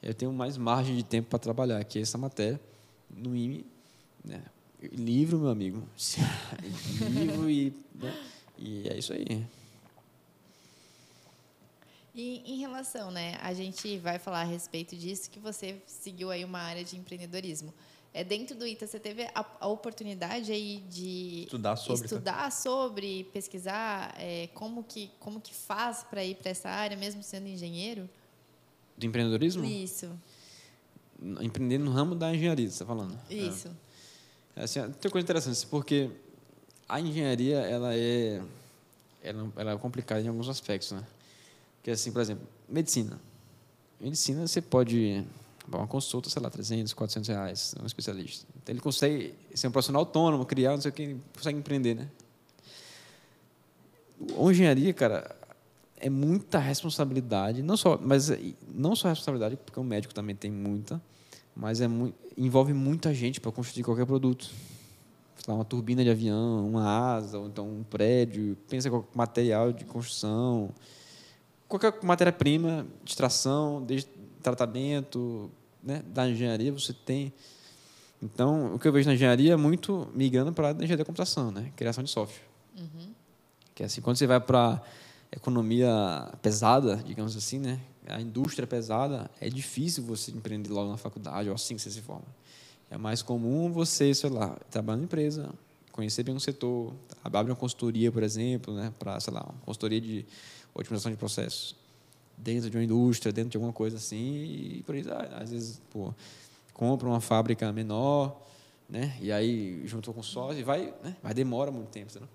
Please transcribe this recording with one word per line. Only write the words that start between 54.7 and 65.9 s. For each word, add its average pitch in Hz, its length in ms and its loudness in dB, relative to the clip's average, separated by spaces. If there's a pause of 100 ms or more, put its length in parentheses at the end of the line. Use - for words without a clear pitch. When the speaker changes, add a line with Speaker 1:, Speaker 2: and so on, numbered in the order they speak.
Speaker 1:
cara, 107 400 2 (640)
é - 120 -2
muita 156 500 2
responsabilidade, 131 1040 0
não 180 140 2
só, 175 240 4
mas 135 300 6
é, 113 80 2 (340)
não 151 220 2
só 202 140 2
responsabilidade, 131 480 0
porque - 220 -12
o 131 60 -2
médico 107 300 -2
também 104 220 -4
tem 104 140 -6
muita, 104 500 -4 (540)
mas 113 260 -2
é 120 80 2
mui-, 117 260 0 (220)
envolve 131 360 6
muita 147 400 2
gente 127 280 0
pra 113 120 -4
construir 120 320 -4
qualquer 120 220 2
produto. 131 380 4 (920)
Sei - 160 -14
lá, - 20 2
uma 110 100 0
turbina 123 400 2